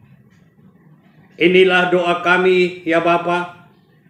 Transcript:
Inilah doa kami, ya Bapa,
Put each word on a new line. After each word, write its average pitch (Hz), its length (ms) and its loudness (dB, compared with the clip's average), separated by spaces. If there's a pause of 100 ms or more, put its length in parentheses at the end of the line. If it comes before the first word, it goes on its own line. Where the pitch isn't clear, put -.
(1400)
Inilah 180 560 2
doa 175 320 -2
kami, 180 640 0
ya 165 160 0
Bapa, 170 640 -4 (420)